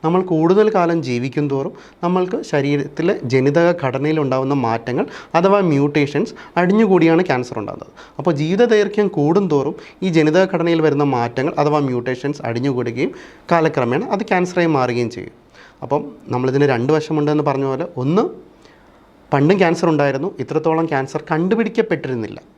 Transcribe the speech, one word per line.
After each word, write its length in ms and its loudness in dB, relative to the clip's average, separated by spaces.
നമ്മൾ 180 0
കൂടുതൽ 520 2
കാലം 280 2
ജീവിക്കും 480 -2
തോറും 220 -4
നമ്മൾക്ക് 400 -2
ശരീരത്തിലെ 840 -2
ജനിതക 500 4
ഘടനയിൽ 360 0
ഉണ്ടാകുന്ന 340 0
മാറ്റങ്ങൾ 520 -2
അഥവാ 260 4
മ്യൂട്ടേഷൻസ് 760 0
അടിഞ്ഞുകൂടിയാണ് 680 4
ക്യാൻസർ 360 -2
ഉണ്ടാകുന്നത്. 340 -10
അപ്പോൾ 120 0
ജീവിതദൈർഘ്യം 760 2
കൂടും 400 0
തോറും 260 0
ഈ 60 -2
ജനിതക 460 4
ഘടനയിൽ 260 2
വരുന്ന 240 2
മാറ്റങ്ങൾ 540 0
അഥവാ 200 2
മ്യൂട്ടേഷൻസ് 680 -4
അടിഞ്ഞുകൂടുകയും 680 -2
കാലക്രമേണ 540 0
അത് 180 -4
ക്യാൻസറായി 440 0
മാറുകയും 440 0
ചെയ്യും. 220 -14
അപ്പം 220 -2
നമ്മളിതിന് 360 0
രണ്ട് 280 2
വശമുണ്ടെന്ന് 520 0
പറഞ്ഞ 200 0
പോലെ, 220 -4
ഒന്ന്, 320 0
പണ്ടും 260 4
ക്യാൻസർ 300 2
ഉണ്ടായിരുന്നു, 500 0
ഇത്രത്തോളം 480 -2
ക്യാൻസർ 440 -4
കണ്ടുപിടിക്കപ്പെട്ടിരുന്നില്ല. 1120 -2